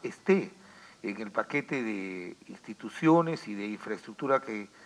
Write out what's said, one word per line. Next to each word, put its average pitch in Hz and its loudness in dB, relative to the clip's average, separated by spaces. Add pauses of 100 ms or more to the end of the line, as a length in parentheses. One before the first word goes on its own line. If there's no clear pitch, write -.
esté - 2 (480)
en 101 -6
el 107 -8
paquete 135 -2
de 95 -6 (100)
instituciones 160 2
y 104 -6
de 101 -6
infraestructura 107 -2
que 107 -8 (160)